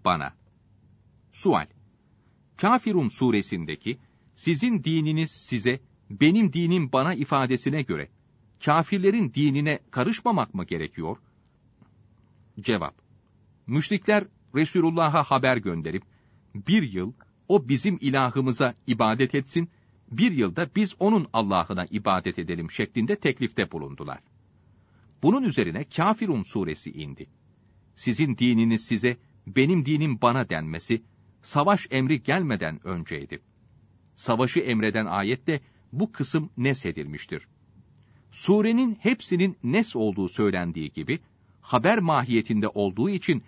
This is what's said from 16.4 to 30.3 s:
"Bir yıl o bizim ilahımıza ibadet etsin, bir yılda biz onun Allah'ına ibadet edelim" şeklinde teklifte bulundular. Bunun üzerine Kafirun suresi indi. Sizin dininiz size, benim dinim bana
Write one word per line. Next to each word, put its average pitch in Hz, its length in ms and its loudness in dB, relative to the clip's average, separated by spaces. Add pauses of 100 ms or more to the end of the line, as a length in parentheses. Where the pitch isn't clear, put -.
"Bir 139 380 0
yıl 92 200 -6 (360)
o 165 200 2
bizim 156 320 0
ilahımıza 131 760 0 (120)
ibadet 117 480 2
etsin, 170 360 -2 (400)
bir 185 220 2
yılda 127 440 -2
biz 104 220 0
onun 196 340 2
Allah'ına 92 580 0
ibadet 95 480 -2
edelim" 85 320 -6
şeklinde 120 460 -2
teklifte 120 560 -4
bulundular. 71 480 -12 (1000)
Bunun 233 200 4
üzerine 110 420 -2
Kafirun 185 580 0
suresi 82 500 -6
indi. 73 340 -14 (680)
Sizin 127 420 -2
dininiz 113 460 2
size, 120 320 -2 (300)
benim 135 400 2
dinim 147 340 -2
bana 120 280 2